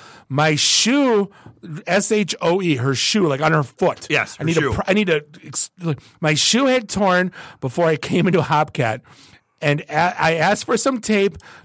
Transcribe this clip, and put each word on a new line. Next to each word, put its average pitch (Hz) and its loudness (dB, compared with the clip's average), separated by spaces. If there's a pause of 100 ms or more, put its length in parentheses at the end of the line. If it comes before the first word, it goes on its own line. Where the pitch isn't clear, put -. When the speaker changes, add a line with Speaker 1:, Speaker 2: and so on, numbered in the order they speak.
(300)
Speaker 1:
My 151 2
shoe," 226 2 (560)
S 196 0
H 208 0
O 175 2
E, 165 0
her 131 0
shoe, 180 0
like, 139 -2
on 156 2
her 156 2
foot. - -2
Speaker 2:
Yes, 139 -2
Speaker 1:
I 151 -8
Speaker 2:
her - -4
Speaker 1:
need 165 0
Speaker 2:
shoe. 160 2
Speaker 1:
to - 0
pr-, - -4
I 190 2
need 202 2
to 151 0 (200)
ex-, - -6 (520)
my 156 2
shoe 226 2
had 254 0
torn 185 0 (300)
before 151 0
I 160 2
came 254 0
into 175 2
Hopcat, 131 -2 (600)
and 147 0
a-, - -14 (300)
I 160 2
asked 180 0
for 240 0
some 254 -2
tape 202 0 (280)